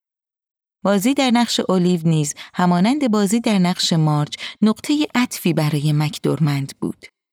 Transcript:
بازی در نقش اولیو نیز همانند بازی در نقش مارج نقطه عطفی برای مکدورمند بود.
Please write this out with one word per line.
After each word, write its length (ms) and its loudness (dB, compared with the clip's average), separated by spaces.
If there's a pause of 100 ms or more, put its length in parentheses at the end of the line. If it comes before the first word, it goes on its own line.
(840)
بازی 300 2
در 160 0
نقش 380 0
اولیو 360 2
نیز 300 0 (200)
همانند 560 2
بازی 300 0
در 180 0
نقش 340 0
مارج 420 0 (280)
نقطه 520 0
عطفی 380 0
برای 400 0
مکدورمند 880 -2
بود. 260 -8 (260)